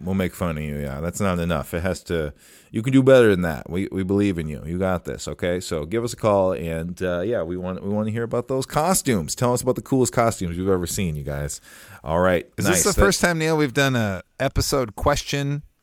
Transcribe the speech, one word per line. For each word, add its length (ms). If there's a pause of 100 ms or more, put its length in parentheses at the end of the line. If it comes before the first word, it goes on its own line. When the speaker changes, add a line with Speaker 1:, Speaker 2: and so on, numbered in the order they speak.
Speaker 1:
We'll 120
make 180
fun 240
of 60
you. 160
Yeah, 220
that's 200
not 180
enough. 340
It 80
has 220
to. 300 (380)
You 100
can 100
do 120
better 260
than 140
that. 260
We, 220
we 120
believe 360
in 80
you. 180
You 140
got 260
this. 220
Okay, 320
so 260
give 180
us 100
a 20
call, 380
and, 500
uh, 180
yeah, 220
we 120
want, 280
we 60
want 180
to 40
hear 120
about 240
those 180
costumes. 720
Tell 180
us 80
about 140
the 80
coolest 280
costumes 460
you've 120
ever 180
seen, 280
you 80
guys. 380 (420)
All 160
right, 380
Speaker 2:
Is 80
Speaker 1:
nice. 180
Speaker 2:
this 120
the 40
Speaker 1:
That 60
Speaker 2:
first 160
time, 160
Neil, 180
we've 200
done 200
a 280 (160)
episode 560
question 640 (220)